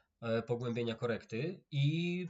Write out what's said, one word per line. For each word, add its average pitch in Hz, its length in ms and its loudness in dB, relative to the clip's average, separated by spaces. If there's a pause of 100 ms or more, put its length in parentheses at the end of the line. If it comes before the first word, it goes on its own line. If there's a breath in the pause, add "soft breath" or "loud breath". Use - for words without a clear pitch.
(220 loud breath)
e, 113 200 2
pogłębienia 117 540 0
korekty 120 760 -4
i 170 580 2